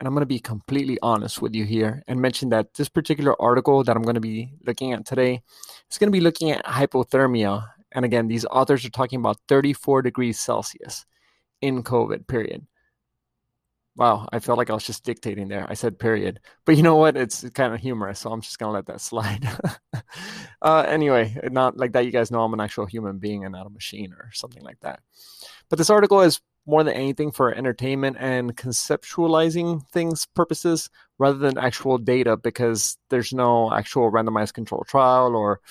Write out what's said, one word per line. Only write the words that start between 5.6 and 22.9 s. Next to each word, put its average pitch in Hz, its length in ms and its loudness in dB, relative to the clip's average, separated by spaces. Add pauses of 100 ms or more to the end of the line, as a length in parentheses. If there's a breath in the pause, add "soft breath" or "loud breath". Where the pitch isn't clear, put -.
is - 80 -8
gonna 208 120 4
be 190 120 4
looking 165 280 2
at - 140 -2
hypothermia. 123 1040 0 (240)
And 127 140 -2
again, 117 200 2
these 113 200 -2
authors 131 400 2
are 113 40 -12
talking 127 300 -2
about 107 160 0 (120)
thirty-four 139 520 2
degrees 123 400 -2
Celsius - 640 -8 (560)
in 131 220 -2
covid, 113 460 -2
period. - 380 -6 (1300)
Wow, 110 380 2
I 117 60 -2
felt 120 180 0
like 120 140 0
I - 20 -2
was 107 140 -6
just - 180 -12
dictating 101 440 -6
there. 101 200 -8
I - 60 -10
said 113 240 -4
period. 107 420 -2 (240 soft breath)
But 156 140 6
you 156 40 8
know 165 140 8
what? 156 220 6
It's 123 320 -4
kinda 117 260 -2
humorous, 110 440 -6
so 113 120 -8
I'm 113 80 -8
just - 180 -14
gonna 107 140 -6
let 98 140 -6
that - 160 -14
slide. 104 520 -6
<laughs> - 60 -12 (1000 loud breath)
Uh, 160 260 4
anyway, 127 500 2 (140)
not 127 260 0
like 123 140 -2
that 123 140 2
you 120 80 -4
guys 117 180 0
know 117 120 0
I'm 113 120 -2
an 107 60 -4
actual 104 260 -6
human 98 320 -8